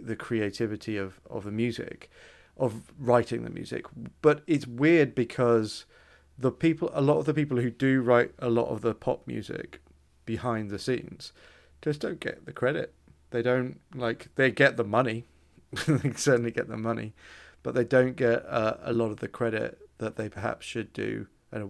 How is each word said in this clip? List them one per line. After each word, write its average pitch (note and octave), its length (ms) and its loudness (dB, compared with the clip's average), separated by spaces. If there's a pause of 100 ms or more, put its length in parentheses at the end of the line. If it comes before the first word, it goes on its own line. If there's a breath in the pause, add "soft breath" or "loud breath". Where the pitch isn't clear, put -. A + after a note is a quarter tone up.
the A2+ 140 -6
creativity G#2+ 840 -4
of, F#2+ 320 -8
of G#2+ 160 -10
the G#2 60 -8
music, A2+ 600 -4 (460 soft breath)
of A2+ 420 -2
writing A#2+ 440 2
the A#2 80 -8
music. - 360 -10 (360)
But D3 240 6
it's D3 200 2
weird C#3 480 4
because A#2 680 2 (540 soft breath)
the B2+ 140 0
people, E3 400 0
a - 80 -2
lot C#3+ 180 4
of D3+ 60 0
the D3+ 100 0
people C#3+ 240 0
who A#2+ 120 0
do C3 320 2
write A#2+ 360 6
a B2+ 100 -2
lot A#2 180 2
of A2 160 -6
the A2+ 120 0
pop - 320 -4
music - 540 -10 (460)
behind A2 440 -4
the G2+ 80 -6
scenes - 540 -6 (480 soft breath)
just D3 200 -2
don't - 200 -6
get - 260 -8
the - 60 -14
credit. D3 420 -2 (360)
They A#2+ 120 -2
don't, B2+ 380 0 (140)
like, A#2+ 420 -6
they C3 140 6
get C3+ 260 4
the A#2 80 0
money. A2+ 400 0 (320)
<laughs> - 300 -8
They C#3+ 260 2
certainly A#2+ 400 2
get - 160 -4
the A2+ 80 -8
money, A2+ 380 -4 (480 soft breath)
but B2+ 120 -6
they B2+ 100 4
don't B2+ 320 4
get, A#2 320 2
uh, A2 340 0
a - 100 -4
lot A2+ 180 2
of G#2 80 -8
the A2 100 -8
credit A2+ 500 -4 (200)
that A2 180 -8
they G#2+ 120 -6
perhaps G#2+ 360 -6
should - 280 -8
do, G#2+ 340 -6 (260)
uh, A2 180 -8